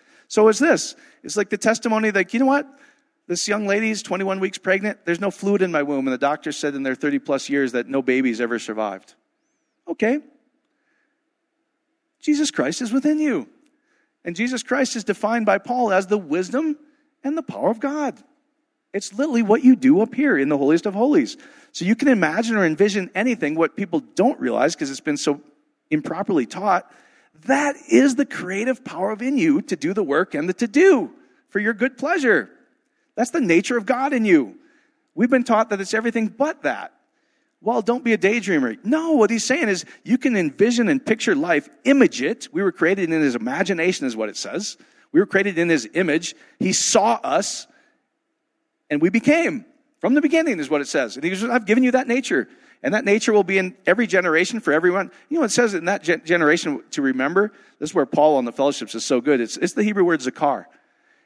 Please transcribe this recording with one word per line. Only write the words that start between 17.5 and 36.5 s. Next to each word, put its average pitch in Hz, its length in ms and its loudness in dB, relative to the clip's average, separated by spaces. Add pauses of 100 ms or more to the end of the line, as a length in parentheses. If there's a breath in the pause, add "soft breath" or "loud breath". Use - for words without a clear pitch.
of 226 100 -2
God. 285 420 -6 (720)
It's 196 200 -8
literally 240 300 0
what 220 200 2
you 254 140 8
do 151 240 6
up - 140 -2
here 262 220 2
in 135 120 2
the 151 80 2
holiest 147 280 2
of 196 80 -4
holies. 202 440 2 (340 loud breath)
So - 140 -8
you - 100 2
can 277 140 2
imagine 214 480 2
or 190 80 4
envision 190 500 0
anything. 190 400 -2
What 160 220 0
people 170 240 -4
don't - 380 0
realize, 127 360 0
'cause 139 160 -6
it's 135 80 -12
been 147 180 -4
so 139 240 -2 (480)
improperly 156 560 -2
taught, 185 460 -2 (540 soft breath)
that 285 320 0 (100)
is 254 280 4
the 269 100 0
creative 202 580 -6
power 202 280 -6
within 247 260 -4
you 160 240 4
to - 160 -6
do 175 160 -4
the 196 100 0
work 151 320 0
and 156 140 -2
the 180 40 0
to-do 247 640 2 (320 soft breath)
for 202 120 -4
your 214 140 0
good 247 240 -4
pleasure. 262 540 0 (640)
That's - 160 -2
the - 80 -2
nature 202 380 2
of 208 80 -4
God 262 260 -2
in 240 140 0
you. 147 340 2 (560 soft breath)
We've 240 140 2
been 247 160 2
taught 220 240 2
that 202 100 -2
it's 196 140 -8
everything 226 340 -2
but 277 360 -4